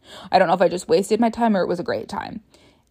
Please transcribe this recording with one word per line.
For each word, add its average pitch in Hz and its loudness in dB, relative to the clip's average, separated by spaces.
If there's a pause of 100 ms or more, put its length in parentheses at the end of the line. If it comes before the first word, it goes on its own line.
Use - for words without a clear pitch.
(300)
I - 6
don't 185 4
know 175 2
if 180 0
I 180 4
just 175 -6
wasted 196 0
my 233 2
time 226 0
or 180 0
it - -2
was 175 -4
a 165 -6
great - -6
time." - -12 (480)